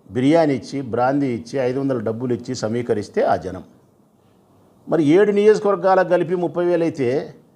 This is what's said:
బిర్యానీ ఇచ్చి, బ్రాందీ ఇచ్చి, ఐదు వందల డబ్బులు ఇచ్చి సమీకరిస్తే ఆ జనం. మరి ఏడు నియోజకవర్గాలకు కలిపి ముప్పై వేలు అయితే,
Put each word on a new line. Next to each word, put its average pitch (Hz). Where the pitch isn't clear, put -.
బిర్యానీ 143
ఇచ్చి, 139
బ్రాందీ 131
ఇచ్చి, 123
ఐదు 127
వందల 135
డబ్బులు 113
ఇచ్చి 123
సమీకరిస్తే 117
ఆ 110
జనం. 87
మరి 160
ఏడు 196
నియోజకవర్గాలకు 196
కలిపి 175
ముప్పై 175
వేలు 175
అయితే, 147